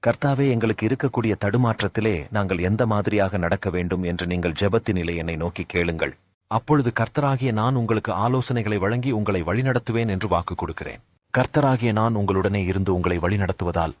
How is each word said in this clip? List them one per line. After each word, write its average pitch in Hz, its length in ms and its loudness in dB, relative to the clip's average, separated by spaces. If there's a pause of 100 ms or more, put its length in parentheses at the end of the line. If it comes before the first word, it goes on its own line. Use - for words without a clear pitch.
கர்த்தாவே, 139 440 2
எங்களுக்கு 113 360 0
இருக்கக்கூடிய 127 460 0 (120)
தடுமாற்றத்திலே 104 840 0
நாங்கள் 95 280 0
எந்த 101 280 2
மாதிரியாக 101 520 0
நடக்க 90 320 0
வேண்டும்?" 90 320 -2
என்று 87 240 -2
நீங்கள் 87 340 0
ஜெபத்தினிலே 92 560 0
என்னை 82 200 -4
நோக்கி 85 280 -4
கேளுங்கள். 82 500 -2 (320)
அப்பொழுது 120 460 0
கர்த்தராகிய 131 600 0
நான் 110 220 2
உங்களுக்கு 113 380 0
ஆலோசனைகளை 110 680 0
வழங்கி 120 320 0
உங்களை 104 320 0
வழிநடத்துவேன் 117 680 0
என்று 98 200 -2
வாக்கு 87 260 0
கொடுக்கிறேன். - 480 -8 (360)
கர்த்தராகிய 127 540 2
நான் 110 240 2
உங்களுடனே 98 540 0
இருந்து 95 240 2
உங்களை 87 240 0
வழிநடத்துவதால் 87 840 0